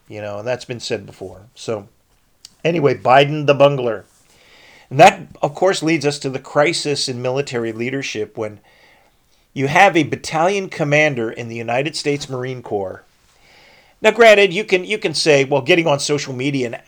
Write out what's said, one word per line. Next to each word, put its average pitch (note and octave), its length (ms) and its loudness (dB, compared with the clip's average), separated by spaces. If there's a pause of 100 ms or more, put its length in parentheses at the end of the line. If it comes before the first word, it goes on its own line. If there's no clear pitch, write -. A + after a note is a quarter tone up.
you G#2+ 120 -14
know, G#2 200 -10
and G#2+ 60 -14
that's B2 180 -6
been A#2+ 160 -12
said G2+ 260 -8
before. F#2+ 480 -18
So, G3+ 340 -8 (760)
anyway, D#3 300 0
Biden C#3+ 520 2
the C#3+ 80 6
bungler. B2+ 500 2 (840)
And C3 80 0
that, F#3 240 8 (180)
of D3 140 -2
course, F#3 300 0
leads D#3 200 0
us C#3+ 160 -2
to C#3 100 -6
the C3 100 -8
crisis D3 680 -2
in B2 140 -8
military B2+ 480 -4
leadership A#2 640 -6
when G#2+ 220 -8 (920)
you C#3 160 -4
have F3 280 4
a E3 60 4
battalion E3 640 -4
commander C#3+ 640 0
in A#2+ 180 -12
the A2+ 80 -12
United A#2+ 380 -6
States C#3+ 340 -4
Marine B2+ 340 -8
Corps. F#2+ 420 -8 (1000)
Now, G#3+ 80 4
granted, G#3+ 420 6
you G3+ 120 -4
can, F#3 200 -2
you G#3 140 -4
can F3 160 -4
say, C#3+ 300 2
"Well, C3+ 180 0
getting E3 240 2
on C#3+ 140 0
social D3 320 -4
media C3 340 -4
and A#2+ 200 -12